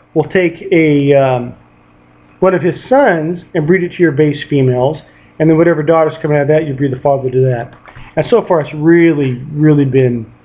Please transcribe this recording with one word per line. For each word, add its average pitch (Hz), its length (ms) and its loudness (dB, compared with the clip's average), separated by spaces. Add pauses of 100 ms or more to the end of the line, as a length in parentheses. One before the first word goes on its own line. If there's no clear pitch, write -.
(140)
we'll 151 160 -2
take 180 320 -2 (100)
a, 147 440 2
um, 127 400 0 (840)
one 190 140 2
of 165 80 0
his 160 260 -2
sons 180 560 0 (120)
and 151 100 -2
breed 175 160 2
it 175 120 -6
to - 100 -12
your 160 80 4
base 143 360 0
females, 131 540 0 (380)
and 156 100 2
then 160 80 4
whatever 165 240 2
daughter's 156 400 0
coming 151 160 -2
out 143 60 0
of 139 60 0
that, 156 180 0
you 139 80 -6
breed 135 180 -4
the 127 60 -8
father 131 320 -2
to 127 180 0
that. 120 260 -6 (400)
And 151 140 -2
so 220 160 2
far, 170 160 0
it's 147 140 -10
really, 151 680 0 (120)
really 147 320 2
been 123 460 -2 (140)